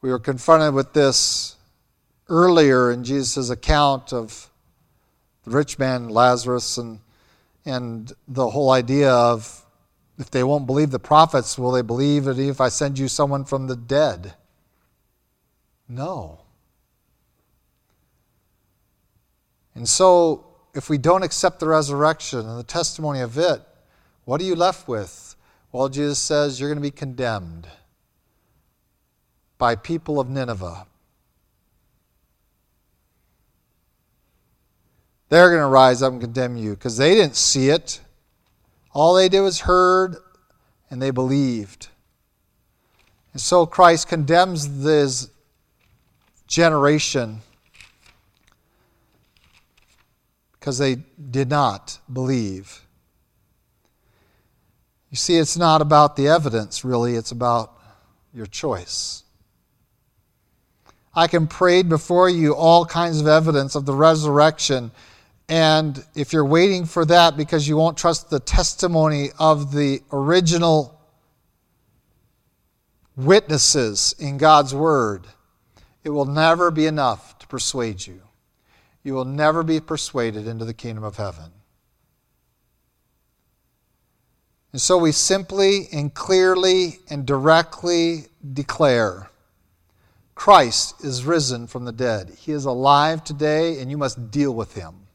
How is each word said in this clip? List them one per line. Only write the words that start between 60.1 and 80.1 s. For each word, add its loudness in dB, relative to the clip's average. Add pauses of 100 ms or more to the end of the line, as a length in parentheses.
I 2
can 0
parade 2
before 2
you 0
all 6
kinds -4
of 0
evidence 2
of -4
the -2
resurrection, 2 (580)
and 0 (120)
if -6
you're 0
waiting 2
for -2
that 4
because -4
you 0
won't 0
trust -2
the -4
testimony 0
of 2
the -2
original 0 (2250)
witnesses 0
in -8
God's 4
Word, -2 (760)
it -10
will -2
never 2
be 0
enough -4
to -20
persuade -8
you. -20 (800)
You -8
will -4
never 0
be -2
persuaded -6